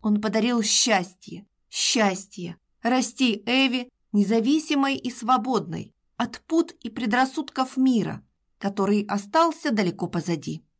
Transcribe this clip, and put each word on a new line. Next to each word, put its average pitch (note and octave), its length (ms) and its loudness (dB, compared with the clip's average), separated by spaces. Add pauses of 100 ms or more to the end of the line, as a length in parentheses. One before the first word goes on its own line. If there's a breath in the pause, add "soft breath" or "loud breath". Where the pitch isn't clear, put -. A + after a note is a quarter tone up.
Он G#3 200 2
подарил A3 420 0
счастье, - 800 -2 (240)
счастье, F#3 880 -2 (240)
расти B3 640 0
Эве B3 440 0 (240)
независимой C4+ 840 2
и - 140 -6
свободной A3+ 800 -2 (240)
от - 300 -6
пут E4 240 0 (120)
и A#3 60 -8
предрассудков C4 880 -2
мира, B3 480 0 (340)
который G3+ 480 0
остался D4+ 680 0
далеко F3+ 340 -2
позади. E3 580 -4 (160)